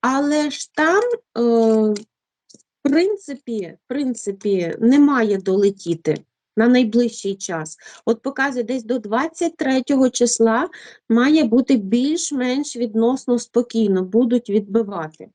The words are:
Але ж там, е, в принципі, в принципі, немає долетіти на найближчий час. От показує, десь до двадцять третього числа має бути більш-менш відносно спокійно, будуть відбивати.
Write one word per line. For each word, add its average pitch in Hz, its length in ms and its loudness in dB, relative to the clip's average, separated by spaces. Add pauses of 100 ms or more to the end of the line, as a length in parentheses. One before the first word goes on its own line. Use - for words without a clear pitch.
Але 294 480 0
ж - 260 -14
там, 339 280 2
е, 480 380 -6 (520)
в - 20 -2 (880)
принципі, 277 1000 -2
в - 20 -20
принципі, 202 920 -4
немає 247 580 4
долетіти 190 880 -2 (340)
на 226 100 4
найближчий 233 680 2
час. 165 420 -10 (280)
От 226 160 0
показує, 262 420 -4
десь 240 200 -6
до 233 160 -4
двадцять 285 580 -4
третього 262 520 0
числа 233 600 0 (400)
має 277 340 4
бути 247 340 2
більш-менш 254 1000 -2
відносно 233 600 0
спокійно, 220 640 0
будуть 233 460 0
відбивати. 202 840 -4